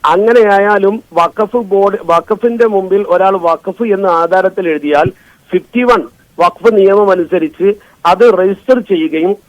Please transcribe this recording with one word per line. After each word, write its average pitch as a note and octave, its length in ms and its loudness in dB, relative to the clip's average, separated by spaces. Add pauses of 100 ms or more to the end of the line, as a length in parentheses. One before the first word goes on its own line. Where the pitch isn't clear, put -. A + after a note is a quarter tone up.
(120)
അങ്ങനെയായാലും G3+ 800 2 (220)
വഖഫ് G3+ 440 -2 (100)
ബോർഡ്, G3 260 0 (140)
വഖഫിന്റെ A3+ 640 0
മുമ്പിൽ F#3+ 280 -2 (120)
ഒരാൾ F#3+ 200 2 (120)
വഖഫ് F3+ 380 -4 (100)
എന്ന G3 120 -4 (140)
ആധാരത്തിൽ F#3 520 -2
എഴുതിയാൽ D3 360 0 (420)
ഫിഫ്റ്റി A#3 380 -4
വൺ G#3+ 140 2 (400)
വഖഫ് F3 360 0
നിയമം G3 360 4
അനുസരിച്ച് E3+ 540 -2 (440)
അത് F#3+ 120 2 (160)
രജിസ്റ്റർ G3 380 0 (120)
ചെയ്യുകയും D#3+ 420 -2 (160)